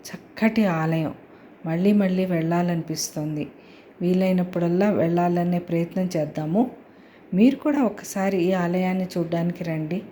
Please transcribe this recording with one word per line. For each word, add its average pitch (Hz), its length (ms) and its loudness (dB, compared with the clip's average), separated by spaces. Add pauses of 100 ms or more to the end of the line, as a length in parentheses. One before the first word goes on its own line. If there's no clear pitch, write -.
చక్కటి - 600 -2
ఆలయం, 160 480 0 (520)
మళ్ళీ 175 260 2
మళ్ళీ 185 320 2
వెళ్ళాలనిపిస్తుంది. 165 1200 -2 (560)
వీలైనప్పుడల్లా 180 920 2
వెళ్ళాలనే 175 680 2
ప్రయత్నం 170 480 -2
చేద్దాము. 156 560 -2 (720)
మీరు 240 240 6
కూడా 294 280 0
ఒకసారి 196 580 -2
ఈ 180 100 2
ఆలయాన్ని 185 540 0
చూడ్డానికి 170 580 -2
రండి. 160 340 -4 (140)